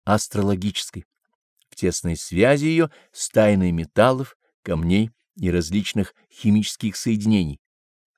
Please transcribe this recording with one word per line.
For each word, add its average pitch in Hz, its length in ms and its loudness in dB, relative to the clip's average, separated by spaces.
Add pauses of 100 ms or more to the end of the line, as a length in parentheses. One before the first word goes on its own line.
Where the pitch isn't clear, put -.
астрологической, 101 1000 -2 (640)
в - 60 -20
тесной 87 420 -2
связи 131 500 2
ее 160 240 0 (200)
с - 180 -10
тайной 101 440 4
металлов, 120 640 0 (260)
камней 92 480 0 (240)
и 90 160 -4
различных 90 640 -2 (160)
химических 104 640 -2
соединений, 104 640 0 (600)